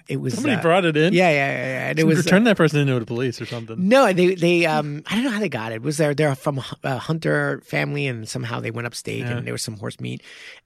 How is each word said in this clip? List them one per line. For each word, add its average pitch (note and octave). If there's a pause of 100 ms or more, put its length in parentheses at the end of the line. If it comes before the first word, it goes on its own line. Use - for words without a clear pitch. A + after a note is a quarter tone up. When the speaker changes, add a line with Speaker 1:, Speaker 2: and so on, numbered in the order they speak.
Speaker 1:
it C#3
was, C3
Speaker 2:
Somebody C4
Speaker 1:
uh, D#3+
Speaker 2:
brought E3+
it D#3+
in? D#3
Speaker 1:
Yeah, F3+
yeah, D#3 (180)
yeah, C3
yeah. C3
And D3
it -
Speaker 2:
Somebody D#3+
Speaker 1:
was, C#3
Speaker 2:
returned G#3
Speaker 1:
uh, A3
Speaker 2:
that F#3+
person D3
into C3+
the A2+
police A#2+
or A2+
something. A#2
Speaker 1:
No, B3
they, F3+
they, E3+
um, D3+
I F3+
don't A#3+
know C#4+
how G#3
they G3
got A2+
it. -
It A2+
was C#3+
their, D3+
they're D3
from, C#3 (240)
uh, C3+
Hunter D3+
family, C#3+
and A2+
somehow A#2+
they A#2
went A#2+
upstate, A2+
Speaker 2:
Yeah. A#2+
Speaker 1:
and A#2+
there A#2+
was A#2+
some A2
horse G#2
meat, B2 (420)